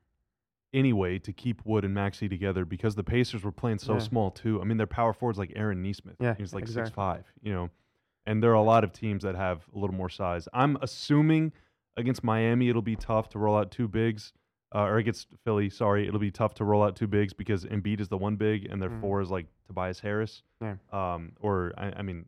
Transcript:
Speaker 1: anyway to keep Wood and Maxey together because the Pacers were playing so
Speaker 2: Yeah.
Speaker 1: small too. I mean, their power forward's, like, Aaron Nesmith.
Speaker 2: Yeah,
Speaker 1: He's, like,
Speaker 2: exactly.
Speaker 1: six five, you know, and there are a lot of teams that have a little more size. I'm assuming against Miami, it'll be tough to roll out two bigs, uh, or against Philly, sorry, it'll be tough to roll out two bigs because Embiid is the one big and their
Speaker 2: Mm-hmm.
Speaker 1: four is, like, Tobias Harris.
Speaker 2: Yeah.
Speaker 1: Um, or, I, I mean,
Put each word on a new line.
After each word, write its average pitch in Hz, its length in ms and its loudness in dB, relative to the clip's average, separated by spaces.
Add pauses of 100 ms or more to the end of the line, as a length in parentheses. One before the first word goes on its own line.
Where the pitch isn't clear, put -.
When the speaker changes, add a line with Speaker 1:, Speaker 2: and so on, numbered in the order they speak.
(720)
Speaker 1:
anyway 101 460 2
to 98 140 -8
keep - 320 -6
Wood 107 180 2
and 98 100 -2
Maxey 101 360 -2
together 92 340 -2
because 95 320 -2
the 101 80 -2
Pacers 117 400 0
were 101 80 -4
playing 110 280 -2
so 110 140 -2
Speaker 2:
Yeah. 117 60 2
Speaker 1:
small 107 320 0
too. 110 300 -2
I - 20 -4
mean, 110 140 0
their 107 100 0
power 117 260 0
forward's, 113 260 -4
like, 95 160 -6
Aaron 104 260 -2
Nesmith. - 380 -8
Speaker 2:
Yeah, 120 180 0
Speaker 1:
He's, 95 160 -10
like, 98 80 -6
Speaker 2:
exactly. 113 280 -6
Speaker 1:
six 110 60 -14
five, 90 300 -2 (160)
you 107 100 -6
know, 87 180 -2 (560)
and 107 160 0
there 117 100 8
are 113 40 8
a 107 80 8
lot 113 200 8
of 90 100 -2
teams 104 300 -4
that 95 120 -4
have 90 400 -4
a 101 40 -8
little 95 160 -2
more 92 140 -4
size. 87 440 -4
I'm 139 280 2
assuming 156 680 2 (460)
against 123 260 -2
Miami, 117 460 4
it'll 117 120 2
be 110 140 -2
tough 110 340 0
to 104 100 -8
roll 107 180 4
out 101 140 0
two 120 160 -2
bigs, 110 440 0 (420)
uh, 104 100 2
or 104 140 2
against 110 300 -2 (160)
Philly, 104 260 2
sorry, 101 380 2
it'll 101 120 0
be 101 120 0
tough 107 220 0
to - 100 -4
roll 104 200 6
out 101 120 2
two 113 120 -2
bigs 104 260 2
because 101 320 -2
Embiid 104 340 -2
is 101 80 -4
the 95 100 -2
one 104 200 0
big 107 340 0
and 98 100 -4
their 92 80 -2
Speaker 2:
Mm-hmm. 113 120 -8
Speaker 1:
four 101 200 0
is, 92 100 -2
like, 90 160 -4 (200)
Tobias 92 320 -6
Harris. 107 440 -4 (180)
Speaker 2:
Yeah. 107 140 -6 (180)
Speaker 1:
Um, 87 480 -4
or, 92 360 0
I, 101 80 -8 (120)
I 101 60 -8
mean, 87 240 -8